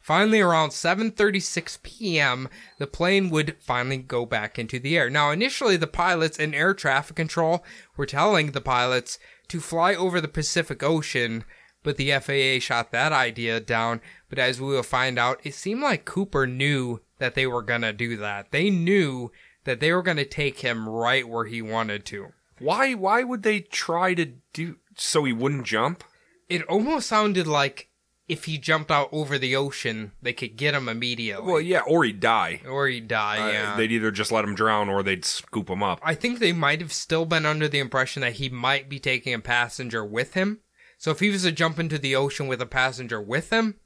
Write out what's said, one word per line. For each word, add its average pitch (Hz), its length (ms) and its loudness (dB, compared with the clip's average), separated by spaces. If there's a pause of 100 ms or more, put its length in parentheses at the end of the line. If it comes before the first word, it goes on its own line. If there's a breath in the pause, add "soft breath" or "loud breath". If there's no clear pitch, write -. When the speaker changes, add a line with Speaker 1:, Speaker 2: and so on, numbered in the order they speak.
Speaker 1:
Finally, 214 400 4
around 160 300 4
seven 190 400 0
thirty-six 202 720 0
P 180 360 -2
M, 131 300 2 (300 loud breath)
the 143 80 -4
plane 185 420 2
would 156 320 0
finally 127 380 0
go 127 260 -4
back 113 340 -4
into 120 200 -6
the 139 180 0
air. 131 140 2
Now, 147 220 2
initially, 226 440 2
the 156 100 0
pilots 165 520 0
in 151 160 -2
air 160 180 2
traffic 143 440 -2
control 165 460 0 (320 loud breath)
were 139 120 -4
telling 151 460 2
the 127 100 -6
pilots 127 560 0 (300 loud breath)
to 170 120 -6
fly 170 340 2
over 180 240 0
the 156 100 -2
Pacific 156 540 -2
Ocean, 127 600 0 (380 soft breath)
but 147 160 -2
the 139 120 2
F 139 200 0
A - 20 0 (240)
A - 20 2
shot 120 340 -2
that 139 200 2
idea 117 480 0
down. 117 400 0 (300 loud breath)
But 131 80 -6
as 127 200 0
we 135 100 -6
will 131 140 0
find 127 360 0
out, 123 260 0
it 143 80 -8
seemed 226 300 -6
like 262 240 -2
Cooper 156 400 0
knew 127 540 0 (180)
that 127 160 -2
they 131 120 2
were 120 160 -2
gonna 117 300 0
do 117 240 -4
that. 101 340 -8
They 170 200 2
knew 165 600 2 (340 soft breath)
that 123 160 -2
they 156 120 4
were 180 100 2
gonna 160 220 0
take 143 360 -2
him 117 280 -2
right 120 400 0
where 117 160 -2
he 113 160 -8
wanted 110 460 -4
to. 98 220 -12 (320)
Speaker 2:
Why, 233 340 0
why 208 300 2
would 240 180 -6
they 214 180 2
try 180 540 0
to 160 180 -2 (220)
do, 160 220 -6 (200)
so - 280 2
he 127 100 2
wouldn't 131 320 0
jump? 117 360 0 (460 soft breath)
Speaker 1:
It 175 140 -2
almost 233 460 0
sounded 208 380 2
like 143 380 0 (440)
if 156 160 -4
he 156 140 -4
jumped 156 320 0
out 143 200 2
over 147 280 -2
the 131 180 0
ocean, 117 640 -4
they 123 140 -2
could 110 240 -10
get 143 160 0
him 135 120 -2
immediately. 117 640 -4
Speaker 2:
Well, 160 120 4
yeah, 170 240 2
or 160 180 6
he'd 104 160 -2
die. 92 480 2
Speaker 1:
Or 139 180 0
he'd 117 220 -4
die, 107 300 0
Speaker 2:
Uh, 107 120 0
Speaker 1:
yeah. 104 260 -2
Speaker 2:
they'd 110 140 2
either 110 200 2
just 104 200 -2
let 110 140 2
him 104 100 -2
drown 107 360 2
or 98 120 2
they'd 95 220 -2
scoop - 460 -6
him 95 120 -2
up. 104 200 0
Speaker 1:
I 160 120 0
think 240 240 -4
they 175 140 2
might 160 300 0
have 156 100 -10
still 165 320 -2
been 160 220 0
under 151 220 0
the 143 100 0
impression 131 420 -2
that 120 140 -2
he 131 160 -4
might 131 400 0
be 139 100 -8
taking 131 320 -2
a 120 60 -2
passenger 120 640 -2
with 113 300 -4
him. 202 260 0 (380 soft breath)
So - 120 -4
if 156 100 -2
he 208 100 4
was 190 140 0
to 170 80 2
jump 160 260 0
into 160 200 -2
the 135 180 0
ocean 139 320 0
with 127 120 -2
a 127 60 -2
passenger 127 520 -2
with 117 300 -2
him 220 380 0